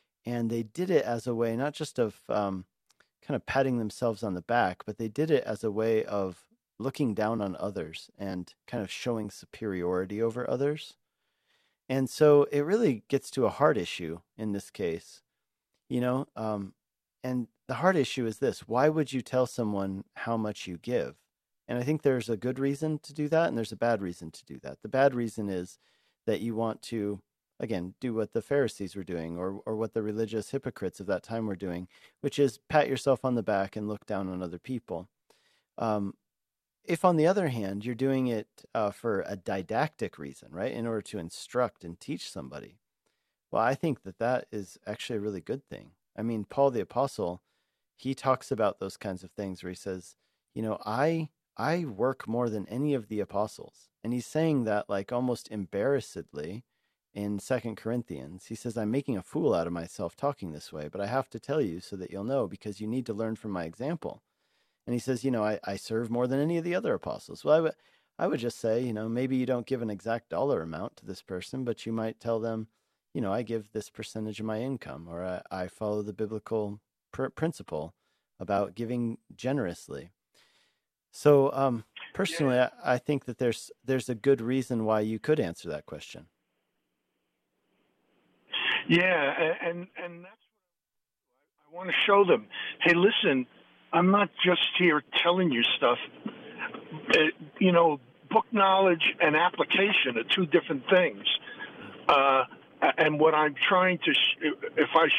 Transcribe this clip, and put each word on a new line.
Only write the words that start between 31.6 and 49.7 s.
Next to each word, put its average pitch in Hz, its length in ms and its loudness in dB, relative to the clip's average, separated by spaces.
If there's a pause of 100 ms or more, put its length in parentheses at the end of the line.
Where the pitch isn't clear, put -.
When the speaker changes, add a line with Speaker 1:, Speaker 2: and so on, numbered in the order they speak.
Speaker 1:
which 143 180 -4
is 139 200 2 (100)
pat 151 180 4
yourself 131 380 0
on 123 100 2
the 113 80 0
back 98 320 0
and 104 140 -4
look 104 160 -8
down 98 240 -4
on 92 120 -6
other 87 180 -8
people. 92 500 -8 (680)
Um, 107 360 -2 (720)
if, 170 180 -2
on 180 140 6
the 156 100 6
other 190 220 2
hand, 104 340 -4
you're 120 120 -4
doing 131 320 0
it, 110 360 -6 (100)
uh, 104 180 0
for 101 360 -2
a 101 80 -6
didactic 107 800 -4
reason, 69 360 -14
right, 101 180 -4
in 117 160 -6
order 113 140 -4
to 101 180 -10
instruct - 640 -4
and 85 160 -12
teach - 320 -10
somebody, 69 480 -12 (720)
well, 110 120 2
I 131 120 2
think 147 280 -4
that 92 160 -14
that 120 340 0
is 101 240 -8 (100)
actually 110 300 -6
a 101 40 -4
really 101 200 -4
good - 260 -8
thing. - 240 -16 (240)
I 110 80 -6
mean, 113 220 -4
Paul 139 260 2
the 117 100 -2
Apostle, 98 640 -4 (520)
he 131 200 -6
talks - 360 0
about 107 280 2
those 95 180 -8
kinds 95 260 -8
of 87 80 -18
things 95 300 -8
where 90 80 -8
he 90 60 -8